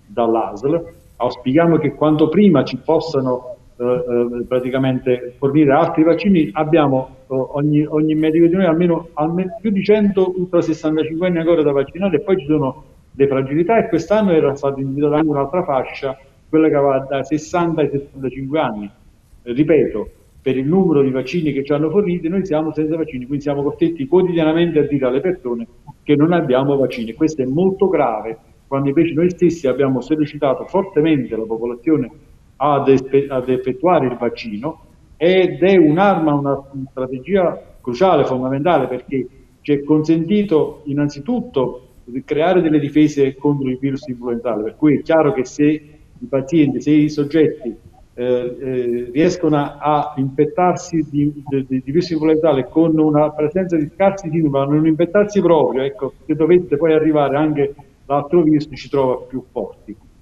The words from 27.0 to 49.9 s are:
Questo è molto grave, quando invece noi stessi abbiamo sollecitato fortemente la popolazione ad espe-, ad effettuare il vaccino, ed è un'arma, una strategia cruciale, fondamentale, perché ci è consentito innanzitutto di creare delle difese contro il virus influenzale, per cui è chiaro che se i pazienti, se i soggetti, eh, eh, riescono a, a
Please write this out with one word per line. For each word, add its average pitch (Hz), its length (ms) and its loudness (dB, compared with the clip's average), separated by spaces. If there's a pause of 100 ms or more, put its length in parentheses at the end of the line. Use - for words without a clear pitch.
Questo 156 280 -2
è 123 40 0
molto 185 440 0
grave, 113 480 -2 (300)
quando 139 220 -2
invece 165 240 0
noi 170 180 2
stessi 175 360 0
abbiamo 131 340 0
sollecitato 147 640 -2
fortemente 156 680 0
la 107 80 -4
popolazione 120 680 -2 (460)
ad 139 300 0
espe-, 135 400 4
ad 127 220 -4
effettuare 131 560 0
il 123 120 -4
vaccino, 117 640 -8 (360)
ed 165 460 2
è 190 140 6
un'arma, 160 560 4
una 139 300 -2 (260)
strategia 131 720 -2 (220)
cruciale, 143 440 2
fondamentale, 131 640 0
perché 123 400 -6 (340)
ci 147 120 0
è 143 100 -2
consentito 160 1000 0
innanzitutto 143 1040 -4 (160)
di 123 200 -12
creare 170 380 0
delle 156 180 2
difese 139 560 2
contro 139 320 -2
il 127 120 -4
virus 135 280 -6
influenzale, 120 540 -6
per 107 140 -8
cui 147 240 2
è - 20 -12
chiaro 156 320 2
che 131 120 -2
se - 180 -4 (560)
i 120 80 -14
pazienti, 135 540 0
se 147 100 0
i 151 180 4
soggetti, 147 640 0 (420)
eh, 123 60 -6 (360)
eh, 123 520 -4
riescono 156 460 2
a, 143 200 -4
a 147 380 -2